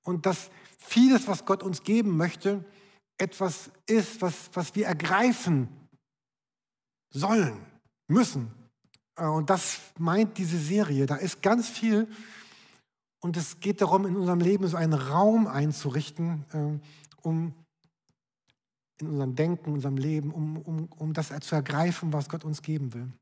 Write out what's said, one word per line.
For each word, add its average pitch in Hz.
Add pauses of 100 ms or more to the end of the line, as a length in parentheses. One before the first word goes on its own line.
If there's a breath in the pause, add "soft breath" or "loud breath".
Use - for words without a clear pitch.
Und 175
dass 190 (300 loud breath)
vieles, 247
was 190
Gott 190
uns 185
geben 208
möchte, 180 (540 soft breath)
etwas 185 (160)
ist, 220
was, -
was 180
wir 208
ergreifen 170 (1400)
sollen, 151 (480)
müssen. 143 (640)
Äh, 165
und 156
das - (200)
meint 196
diese 175
Serie. 151
Da 143
ist 180
ganz 226
viel 220 (1120 loud breath)
und 175
es -
geht 202
darum, 196
in 180
unserem 180
Leben 190
so 165
einen 160
Raum 185
einzurichten, 147
äh, 147 (420 loud breath)
um 165 (1500)
in 151
unserem 135
Denken, 165
in 147
unserem 139
Leben, 151
um, 156
um, 160
um 156
das 160 (100)
zu -
ergreifen, 151
was 147
Gott 165
uns 151
geben 139
will. 123 (100)